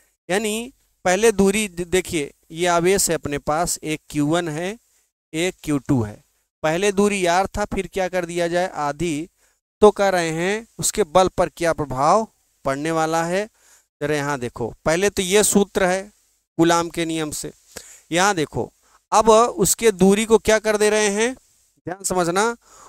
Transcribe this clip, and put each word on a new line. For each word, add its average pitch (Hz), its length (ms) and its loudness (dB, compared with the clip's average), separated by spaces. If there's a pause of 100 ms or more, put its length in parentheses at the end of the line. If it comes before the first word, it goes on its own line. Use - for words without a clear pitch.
(280)
यानी 220 440 -4 (320)
पहले 202 280 2
दूरी 196 360 2
दे-, 175 180 -8
देखिए 170 460 -4 (200)
ये 165 160 -4
आवेश 175 420 2
है 165 40 0
अपने 143 260 -6
पास, 160 380 -4
एक 156 220 -8 (100)
क्यू 147 160 -2
वन 170 240 -2
है, 175 260 -8 (560)
एक 170 300 -4
क्यू 147 180 -2
टू 135 220 0
है, 104 200 -10 (400)
पहले 175 300 0
दूरी 202 360 0
आर 185 200 2
था, 208 180 -6
फिर 185 220 -6
क्या 185 200 -4
कर 175 180 -4
दिया 170 220 -4
जाए? 175 200 -2
आधी। 151 600 -6 (540)
तो 214 100 10
कह 196 160 0
रहे 175 240 0
हैं 196 340 -4 (120)
उसके 196 280 -2
बल 175 240 4
पर 180 200 -2
क्या 165 240 -2
प्रभाव 151 520 0 (380)
पड़ने 139 280 -4
वाला 160 320 0
है। 180 200 -4 (560)
जरा 147 160 -4
यहाँ 143 220 -4
देखो, 120 340 -8 (120)
पहले 175 260 0
तो 202 120 -6
ये 190 220 2
सूत्र 202 420 0
है 185 160 -2 (560)
कूलाम 170 300 4
के 170 180 -6
नियम 160 260 -4
से, - 200 -12 (600)
यहाँ 190 220 2
देखो 135 360 -6 (420)
अब 220 180 4
उसके 226 640 4
दूरी 196 340 4
को 220 120 4
क्या 220 200 2
कर 214 180 -2
दे 208 140 2
रहे 214 200 2
हैं, 226 240 -2 (520)
ध्यान 185 180 -12
समझना, 185 520 0 (320)